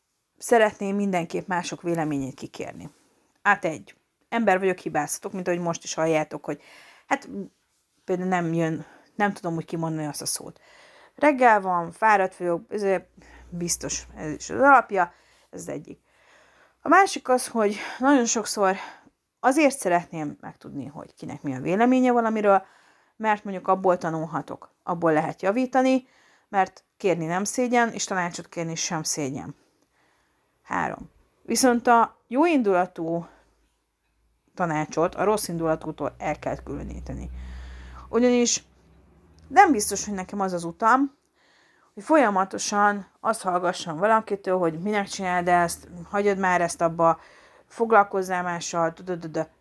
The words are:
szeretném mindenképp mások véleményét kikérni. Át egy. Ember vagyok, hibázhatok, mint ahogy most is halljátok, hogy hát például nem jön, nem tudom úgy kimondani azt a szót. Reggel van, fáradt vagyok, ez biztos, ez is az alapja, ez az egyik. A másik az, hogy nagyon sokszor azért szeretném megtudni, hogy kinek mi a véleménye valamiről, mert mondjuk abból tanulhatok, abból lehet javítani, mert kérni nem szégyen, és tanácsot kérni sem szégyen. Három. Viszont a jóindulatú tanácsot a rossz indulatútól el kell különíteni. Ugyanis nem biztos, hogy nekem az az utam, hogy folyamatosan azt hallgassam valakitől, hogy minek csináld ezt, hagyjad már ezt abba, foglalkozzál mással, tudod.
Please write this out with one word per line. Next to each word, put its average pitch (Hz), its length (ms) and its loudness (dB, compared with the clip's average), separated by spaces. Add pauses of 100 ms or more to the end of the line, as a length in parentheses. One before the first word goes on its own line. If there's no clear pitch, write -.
(380)
szeretném 208 580 2
mindenképp 180 500 -2
mások 175 360 -4
véleményét 151 520 -2
kikérni. - 560 -14 (520)
Át 196 220 2
egy. 147 320 -8 (320)
Ember 208 300 2
vagyok, 185 200 0
hibázhatok, 160 540 -4
mint 185 160 -6
ahogy 175 120 0
most 170 240 -4
is - 100 -10
halljátok, 156 500 -2
hogy 151 180 -8 (440)
hát - 220 -4 (760)
például 185 240 -4
nem 175 240 0
jön, 160 340 -2 (280)
nem 202 180 0
tudom 170 220 -6
úgy 165 100 -4
kimondani 160 420 -6
azt 143 160 -10
a - 40 -12
szót. - 340 -8 (540)
Reggel 247 460 4
van, 175 320 -2
fáradt 196 440 2
vagyok, 175 360 -4
ez 208 120 -4 (640)
biztos, - 580 -6 (100)
ez 156 160 -8
is - 180 -12
az 233 100 -2
alapja, 226 520 4 (380)
ez - 100 -16
az 170 80 -12
egyik. - 320 -12 (840)
A - 60 -4
másik 370 400 4
az, 254 200 0
hogy 208 280 0 (220)
nagyon 262 280 4
sokszor 202 500 0 (640)
azért 269 380 4
szeretném 170 600 -2
megtudni, 139 460 -14
hogy - 280 -16
kinek - 280 -14
mi 139 120 -6
a 127 60 -8
véleménye 247 520 2
valamiről, 220 520 2 (520)
mert 214 280 -2
mondjuk 190 240 -6
abból 185 300 2
tanulhatok, 160 840 -6
abból 170 300 0
lehet 156 300 0
javítani, 254 640 2 (420)
mert 190 360 -2 (120)
kérni 170 300 0
nem 175 180 -2
szégyen, 240 440 0
és - 160 -8
tanácsot 175 440 -6
kérni 165 260 -6
sem 165 280 -4
szégyen. 143 520 -6 (1120)
Három. - 440 -6 (320)
Viszont 240 440 2
a 233 300 4 (120)
jóindulatú 190 960 2 (1300)
tanácsot 160 600 0
a - 100 -2
rossz 208 240 0
indulatútól 160 680 -4
el - 200 -4
kell - 240 -6
különíteni. - 680 -10 (800)
Ugyanis 240 560 2 (840)
nem 339 240 8
biztos, 202 320 -2
hogy 208 100 -6
nekem 190 260 -6
az 190 120 0
az 170 120 -4
utam, 233 500 2 (800)
hogy 202 80 -16
folyamatosan 202 1040 2 (140)
azt 220 220 -2
hallgassam 180 560 -2
valakitől, 202 600 2
hogy 165 200 0
minek 202 280 -2
csináld 180 420 -2
ezt, 175 400 2 (220)
hagyjad 202 280 0
már 180 220 2
ezt 170 200 -2
abba, 165 400 2 (460)
foglalkozzál 202 760 2
mással, 170 500 -2
tudod. 165 560 -6 (120)